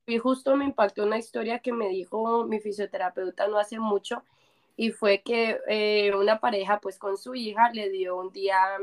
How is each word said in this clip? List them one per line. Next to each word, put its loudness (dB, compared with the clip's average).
y 0
justo 2
me 2
impactó 0
una 2
historia -6
que -4
me -2
dijo -2
mi -2
fisioterapeuta -4
no 0
hace 0
mucho, -2
y 0
fue 2
que, 0
eh, 2
una 2
pareja, 0
pues, -10
con -4
su -12
hija 2
le -4
dio -4
un -8
día 2